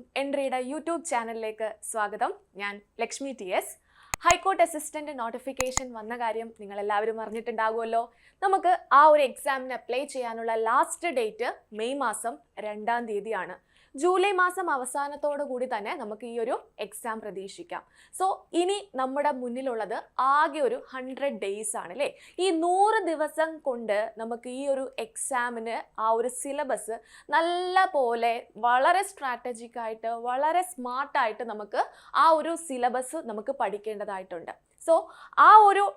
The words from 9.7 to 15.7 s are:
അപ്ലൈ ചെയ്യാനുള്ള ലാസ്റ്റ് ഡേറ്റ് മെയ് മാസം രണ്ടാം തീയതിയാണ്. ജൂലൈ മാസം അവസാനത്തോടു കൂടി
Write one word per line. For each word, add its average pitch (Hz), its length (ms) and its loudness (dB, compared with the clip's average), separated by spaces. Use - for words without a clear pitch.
അപ്ലൈ 247 220 -4
ചെയ്യാനുള്ള 226 380 -4
ലാസ്റ്റ് 330 500 2
ഡേറ്റ് 226 320 -2
മെയ് 262 240 -4
മാസം 233 300 -4
രണ്ടാം 226 440 -4
തീയതിയാണ്. 196 440 -4
ജൂലൈ 370 280 4
മാസം 359 360 2
അവസാനത്തോടു 285 760 -4
കൂടി 247 240 -4